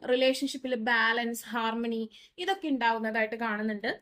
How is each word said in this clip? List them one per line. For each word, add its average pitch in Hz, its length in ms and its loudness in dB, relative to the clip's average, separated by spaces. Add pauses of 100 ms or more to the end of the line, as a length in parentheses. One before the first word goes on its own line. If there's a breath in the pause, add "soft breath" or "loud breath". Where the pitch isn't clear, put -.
(120)
റിലേഷൻഷിപ്പിൽ 262 640 0 (140)
ബാലൻസ്, 233 560 2 (100)
ഹാർമണി, 226 480 -2 (400 loud breath)
ഇതൊക്കെ 381 320 2
ഉണ്ടാവുന്നതായിട്ട് 226 720 0
കാണുന്നുണ്ട്. 214 440 -2 (100)